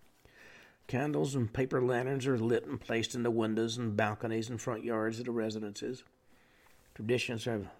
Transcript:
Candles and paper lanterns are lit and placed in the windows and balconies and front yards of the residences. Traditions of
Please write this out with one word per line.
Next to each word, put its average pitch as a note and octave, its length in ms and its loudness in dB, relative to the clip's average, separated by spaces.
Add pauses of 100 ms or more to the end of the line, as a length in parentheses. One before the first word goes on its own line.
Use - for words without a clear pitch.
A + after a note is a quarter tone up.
(880)
Candles C#3+ 480 0
and A#2 160 2
paper C3 300 0
lanterns B2+ 460 2
are C3 100 4
lit A2+ 280 4
and C3+ 140 -6
placed A#2 360 -2
in A#2+ 80 0
the A#2 80 2
windows A2+ 460 2
and A2+ 180 -2
balconies A2 540 0
and A2+ 120 -6
front A2+ 220 -4
yards A2+ 360 0
of B2 60 -6
the A#2+ 60 -2
residences. A2 720 -4 (920)
Traditions A#2 540 0
of G#2+ 200 0 (120)